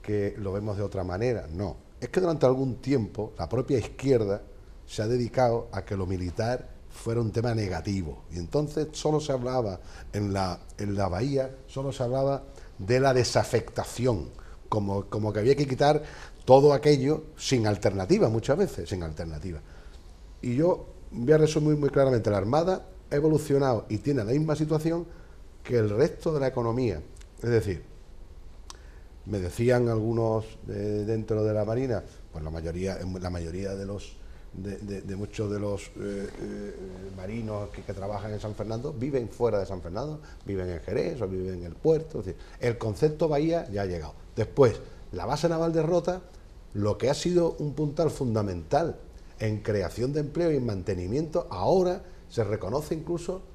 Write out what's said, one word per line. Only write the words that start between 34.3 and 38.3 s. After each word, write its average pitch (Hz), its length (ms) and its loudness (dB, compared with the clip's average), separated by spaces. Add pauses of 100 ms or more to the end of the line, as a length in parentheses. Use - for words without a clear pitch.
de, 95 240 -8
de, 98 240 -8
de 95 160 -6
muchos 104 340 -4
de 104 80 -2
los, 101 280 -4
eh, 101 420 -6 (100)
eh, 101 340 -8 (420)
marinos 104 540 -6
que, - 120 -12
que 101 120 -10
trabajan 101 400 -6